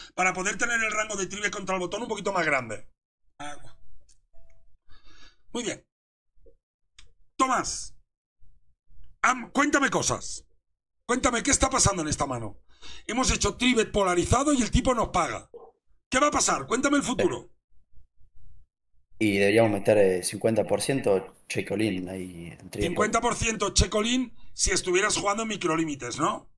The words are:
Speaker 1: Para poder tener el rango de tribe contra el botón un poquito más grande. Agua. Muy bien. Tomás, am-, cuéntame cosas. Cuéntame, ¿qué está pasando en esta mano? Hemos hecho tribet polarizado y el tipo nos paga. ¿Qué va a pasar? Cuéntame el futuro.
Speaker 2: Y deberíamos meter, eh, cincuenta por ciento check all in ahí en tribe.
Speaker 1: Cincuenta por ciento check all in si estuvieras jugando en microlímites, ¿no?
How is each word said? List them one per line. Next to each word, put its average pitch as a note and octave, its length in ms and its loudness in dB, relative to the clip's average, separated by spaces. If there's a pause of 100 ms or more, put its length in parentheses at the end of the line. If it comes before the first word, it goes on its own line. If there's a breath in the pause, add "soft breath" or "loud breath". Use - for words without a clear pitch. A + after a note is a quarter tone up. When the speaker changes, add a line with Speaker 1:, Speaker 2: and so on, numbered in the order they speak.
(140)
Speaker 1:
Para F#3 180 2
poder F#3 240 -2
tener A#3+ 240 0
el A3 120 -2
rango G#3+ 240 -2
de G3 100 -4
tribe G3 240 -4
contra F#3+ 240 -4
el F#3 60 0
botón F#3 220 -4
un A#3+ 60 -6
poquito G#3 240 -4
más F3 140 0
grande. B2 420 -2 (500)
Agua. D3 380 -8 (1800 soft breath)
Muy A#3+ 120 -6
bien. F3+ 200 -8 (1500)
Tomás, - 580 -2 (1300)
am-, A#3+ 280 0
cuéntame C#4 400 2
cosas. - 540 -4 (600)
Cuéntame, A#3+ 380 0
¿qué - 80 0
está C4+ 200 4
pasando G3 320 2
en D3+ 60 -4
esta C#3+ 180 -2
mano? A#2 340 -6 (460 loud breath)
Hemos A3+ 240 0
hecho G#3 260 0
tribet A#3 360 4
polarizado G3+ 600 4
y B3+ 100 4
el G3+ 80 -2
tipo B3+ 240 4
nos G#3+ 140 0
paga. C3+ 420 -2 (600)
¿Qué B3+ 80 2
va D4 100 6
a - 40 2
pasar? F#3 340 0
Cuéntame C#4+ 300 2
el C#4 60 2
futuro. F#3 480 -2 (1700)
Speaker 2:
Y G2+ 200 2
deberíamos G#2+ 320 6
meter, G2+ 280 4
eh, F#2 240 6
cincuenta G#2+ 420 2
por G2+ 180 0
ciento A#2 540 2 (120)
check - 220 -4
all G2+ 100 -2
in F#2 280 0
ahí F2+ 400 -10 (100)
en F#2 120 -20
tribe. G#2 180 -2
Speaker 1:
Cincuenta A3+ 320 0
por A#3+ 140 0
ciento A3 380 -2
check F#3 220 2
all G#3+ 120 2
in B3 280 -2 (180)
si - 200 0
estuvieras F#3 440 2
jugando G3+ 280 0
en A3+ 40 -6
microlímites, D#3+ 720 -4
¿no? F3 400 -2